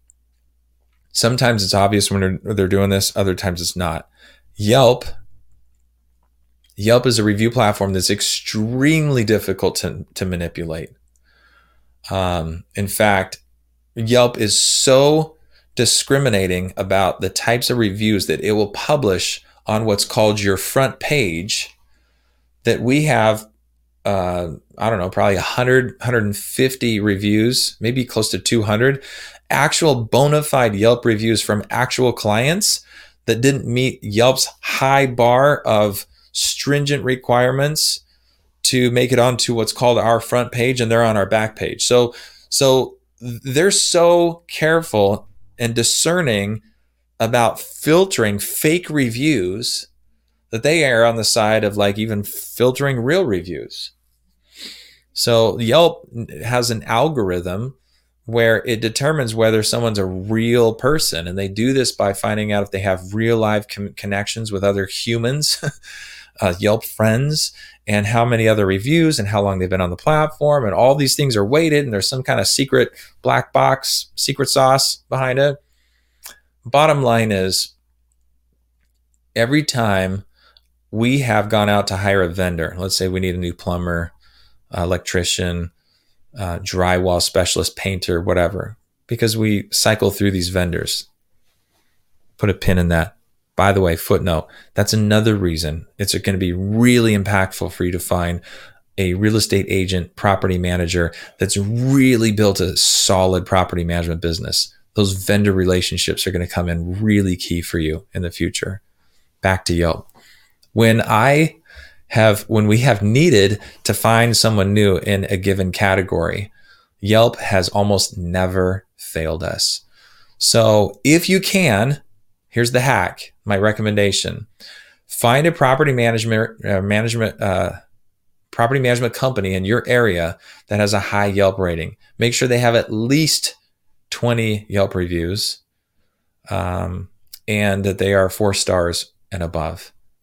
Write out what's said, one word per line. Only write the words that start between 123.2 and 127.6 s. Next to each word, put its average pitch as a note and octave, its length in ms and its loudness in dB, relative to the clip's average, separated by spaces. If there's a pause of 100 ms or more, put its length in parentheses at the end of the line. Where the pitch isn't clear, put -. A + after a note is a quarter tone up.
my G#2 100 0
recommendation. G#2 920 0 (600)
Find C3 400 2
a E3 60 2
property C#3 400 2
management, A2+ 680 -2
uh, G2 200 -2
management, A2 580 -2
uh, F#2+ 320 -2 (800)